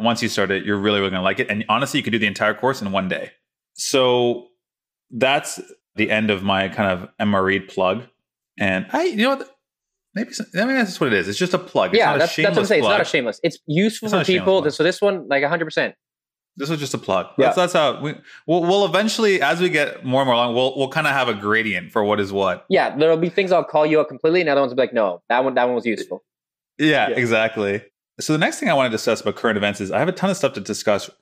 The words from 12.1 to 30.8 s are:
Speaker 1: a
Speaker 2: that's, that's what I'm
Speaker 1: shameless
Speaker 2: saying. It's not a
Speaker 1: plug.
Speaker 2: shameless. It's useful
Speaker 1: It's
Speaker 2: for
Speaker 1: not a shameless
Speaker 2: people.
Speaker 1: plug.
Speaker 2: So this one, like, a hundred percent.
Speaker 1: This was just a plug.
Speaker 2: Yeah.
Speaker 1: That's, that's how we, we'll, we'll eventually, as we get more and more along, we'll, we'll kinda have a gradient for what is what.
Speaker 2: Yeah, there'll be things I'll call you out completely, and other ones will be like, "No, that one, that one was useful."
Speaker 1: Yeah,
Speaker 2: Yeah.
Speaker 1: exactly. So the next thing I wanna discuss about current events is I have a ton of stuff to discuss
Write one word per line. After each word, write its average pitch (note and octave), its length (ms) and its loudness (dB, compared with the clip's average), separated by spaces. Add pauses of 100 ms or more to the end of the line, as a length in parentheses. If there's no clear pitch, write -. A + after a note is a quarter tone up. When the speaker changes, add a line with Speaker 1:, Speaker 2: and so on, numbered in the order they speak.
Speaker 1:
a - 20 2
Speaker 2:
that's, E3 160 2
that's - 20 -2
what D#3+ 100 2
I'm F#3+ 60 2
Speaker 1:
shameless F3+ 140 2
Speaker 2:
saying. F#3+ 140 4
It's A2+ 80 2
not G2+ 40 4
a - 40 2
Speaker 1:
plug. E3+ 100 0
Speaker 2:
shameless. A#2+ 360 -2
It's E3 220 -2
useful G#3 420 0
Speaker 1:
It's G#3+ 40 -2
Speaker 2:
for G3+ 60 2
Speaker 1:
not F3+ 60 2
a - 20 -2
shameless F3 160 2
Speaker 2:
people. F#3+ 200 2
Speaker 1:
plug. D3 120 0
Speaker 2:
So D#3 100 0
this F3+ 180 0
one, F#3+ 280 0
like, C#3 140 2
a C#3+ 60 0
hundred E3 160 -2
percent. D3+ 300 -4 (640)
Speaker 1:
This C#3 120 -6
was D#3+ 120 -2
just C3+ 120 -4
a - 40 -4
plug. F#2+ 300 -2 (100)
Speaker 2:
Yeah. C3 80 4
Speaker 1:
That's, - 100 2
that's F3+ 180 2
how D3 280 2
we, D3 120 -6 (320)
we'll, E3+ 180 2
we'll G3 200 2
eventually, G3+ 580 2
as D#3+ 200 2
we F#3 80 2
get D3 340 -2
more C3 180 2
and C3+ 60 2
more B2 80 4
along, A#2+ 180 2
we'll, B2+ 240 0
we'll C3+ 120 0
kinda D3+ 220 0
have C3 180 0
a A#2 40 -2
gradient G#2 600 -2
for A2 100 2
what G#2 160 2
is G2 140 -2
what. F#2+ 360 -2
Speaker 2:
Yeah, D#3 280 2
there'll D#3+ 180 4
be E3 140 -2
things F#3 240 0
I'll E3 100 2
call D3+ 220 2
you D#3 160 2
out - 80 -4
completely, D#3+ 320 0
and D#3+ 80 0
other C#3 100 2
ones C3+ 120 0
will B2 40 -10
be C3 60 2
like, A#2+ 120 0
"No, G2+ 360 0
that B2 160 2
one, C3 100 -2
that B2 80 4
one B2 120 0
was A2+ 100 -4
useful." G2 360 -6 (560)
Speaker 1:
Yeah, C#3+ 300 2
Speaker 2:
Yeah. A2+ 80 -2
Speaker 1:
exactly. A2 640 0 (380)
So - 140 -2
the D#3 60 0
next A3 200 -2
thing C4+ 100 -2
I E3+ 40 2
wanna C3 160 2
discuss A2 320 0
about G#2 160 -4
current A2+ 180 0
events G2+ 240 -2
is F#2+ 140 -6
I G2 60 0
have F#2 100 0
a - 20 -2
ton F#3 180 -2
of F#3 60 -2
stuff - 180 0
to - 60 -8
discuss G2+ 500 -2 (120)